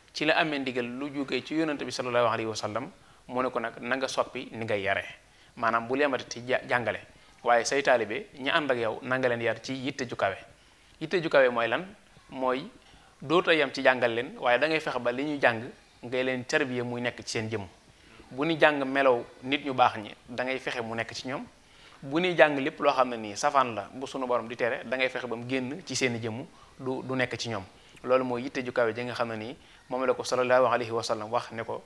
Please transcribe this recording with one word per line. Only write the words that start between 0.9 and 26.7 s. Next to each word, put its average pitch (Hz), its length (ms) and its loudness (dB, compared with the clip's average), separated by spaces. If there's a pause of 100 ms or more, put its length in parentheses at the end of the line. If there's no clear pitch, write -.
jóge 131 300 -4
ci 151 100 -8
Yonent 156 240 0
bi 127 140 -6
sallallahu 120 340 2
alayhi 113 220 0
wa 107 80 -4
sallam, 113 340 -4 (380)
mu 127 140 -2
ne 127 80 0
ko 123 100 -2
nag, 117 200 -6
na 123 160 -4
nga 131 120 -2
soppi 127 440 -4
ni 113 120 -6
ngay 107 180 0
yare, 98 220 0 (520)
maanaam 117 300 0
bu 127 100 -2
yemati 135 320 0
ci 117 200 -12
ja-, 123 200 2
jàngale, 113 320 0 (440)
waaye 117 200 6
say 139 180 0
taalibe 123 460 2 (100)
ñi 131 120 -6
ànd 151 200 2
ak 123 80 0
yow, 113 240 -2
na 127 160 -2
nga 127 100 2
leen 117 140 0
yar 113 200 0
ci 131 120 -8
yitte 135 340 -6
ju 120 80 -8
kawe. 95 200 0 (640)
Yitte 160 220 -2
ju 160 60 -2
kawe 135 220 8
mooy 117 180 0
lan? 113 160 -2 (460)
Mooy 131 340 -2 (560)
dootoo 175 320 2
yem 147 200 2
ci 135 100 -6
jàngal 123 320 4
leen, 139 240 -4
waaye 123 200 4
da 147 100 2
ngay 160 120 0
fexe 143 180 -4
ba 120 140 -2
li 131 120 -4
ñuy 151 160 -2
jàng 120 280 2 (340)
ngay 127 220 -2
leen 127 200 -2
tarbiya 127 400 -2
muy 120 160 -6
nekk 120 240 -4
ci - 40 -14 (100)
seen 110 120 -4
jëmm. 104 160 -4 (640)
Bu 131 140 -4
ñu 165 140 0
jàng 147 260 6
melow 131 400 4 (180)
nit 135 220 -2
ñu 135 100 -2
baax 123 240 4
ñi, 104 160 -10 (140)
da 123 160 -4
ngay 131 140 -2
fexe 127 240 -6
mu 113 120 -6
nekk 113 200 -4
ci - 140 -10
ñoom. 156 160 -6 (580)
Bu 143 180 -4
ñuy 180 160 2
jàng 151 220 8
lépp 135 220 -2
loo 143 120 4
xam 127 180 4
ne 120 60 -4
nii 104 200 -8
safaan 131 380 2
la 98 180 -6
bu 131 140 -10
sunu 131 200 -6
borom 117 220 0
di 120 80 -10
tere, 131 280 0
da 127 120 -4
ngay 131 120 2
fexe 123 180 -6
ba 117 100 -6
mu 120 120 -8
génn 131 380 -4
ci 131 80 -6
seeni 120 240 0
jëmm, 117 260 -6 (360)